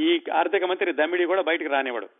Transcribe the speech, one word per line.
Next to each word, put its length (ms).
ఈ 200
ఆర్థిక 300
మంత్రి 300
దమ్మిడి 320
కూడా 160
బయటికి 280
రానివ్వడు. 400